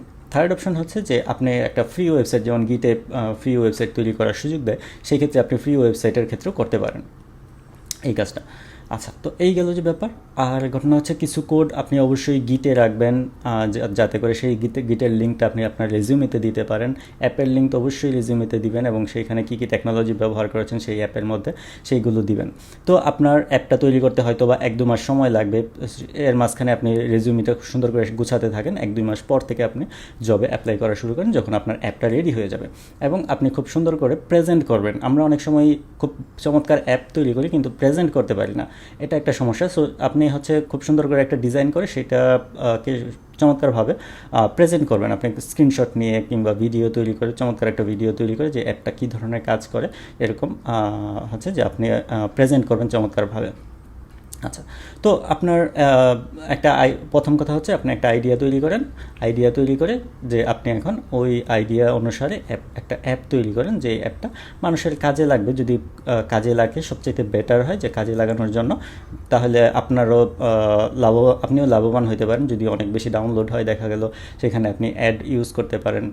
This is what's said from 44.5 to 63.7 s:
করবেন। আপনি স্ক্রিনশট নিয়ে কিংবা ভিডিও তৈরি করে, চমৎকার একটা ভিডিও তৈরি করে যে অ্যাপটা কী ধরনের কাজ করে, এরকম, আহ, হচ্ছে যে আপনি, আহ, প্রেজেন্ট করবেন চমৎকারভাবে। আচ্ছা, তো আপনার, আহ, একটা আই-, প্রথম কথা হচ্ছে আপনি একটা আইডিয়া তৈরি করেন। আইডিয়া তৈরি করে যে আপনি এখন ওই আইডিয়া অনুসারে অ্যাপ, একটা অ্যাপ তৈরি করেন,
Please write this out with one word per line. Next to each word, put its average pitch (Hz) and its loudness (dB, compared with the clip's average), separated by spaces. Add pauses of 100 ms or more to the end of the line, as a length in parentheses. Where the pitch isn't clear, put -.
করবেন। 110 2
আপনি 107 -2 (100)
স্ক্রিনশট 131 2
নিয়ে 110 0
কিংবা 110 2
ভিডিও 113 0
তৈরি 113 0
করে, 117 -4
চমৎকার 117 -2
একটা 110 -2
ভিডিও 107 -2
তৈরি 110 -2
করে 147 -2
যে 123 -4
অ্যাপটা 110 -6
কী - -6
ধরনের 113 -6
কাজ - -2
করে, 120 -4 (320)
এরকম, 104 -4 (100)
আহ, 107 -4
হচ্ছে 117 -8
যে 147 0
আপনি, 113 -2
আহ, 110 -2
প্রেজেন্ট 135 4
করবেন 113 0
চমৎকারভাবে। 107 -2 (920)
আচ্ছা, - -10 (400)
তো 208 4
আপনার, 170 2
আহ, 127 4
একটা 143 2
আই-, 135 4 (180)
প্রথম 147 4
কথা 151 0
হচ্ছে 156 -2
আপনি 131 0
একটা 117 0
আইডিয়া 120 2
তৈরি 135 2
করেন। 185 0 (380)
আইডিয়া 120 2
তৈরি 135 2
করে 196 0 (240)
যে 120 0
আপনি 117 -2
এখন 151 -4 (100)
ওই 123 0
আইডিয়া 113 2
অনুসারে 123 -4
অ্যাপ, 117 -6 (160)
একটা - -8
অ্যাপ 127 -2 (100)
তৈরি 110 0
করেন, 170 -2